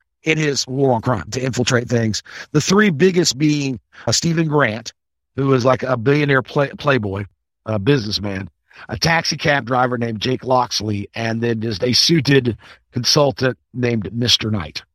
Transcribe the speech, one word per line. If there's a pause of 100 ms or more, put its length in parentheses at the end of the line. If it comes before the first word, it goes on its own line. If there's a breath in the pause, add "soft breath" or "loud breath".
(220)
in
his
war
on
crime
to
infiltrate
things. (300 loud breath)
The
three
biggest
being, (260 loud breath)
uh,
Stephen
Grant, (420)
who
is
like
a
billionaire
play-,
playboy, (420)
a
businessman, (400 loud breath)
a
taxi
cab
driver
named
Jake
Loxley,
and
then
just
a
suited (360 loud breath)
consultant (160)
named
Mister
Knight. (120)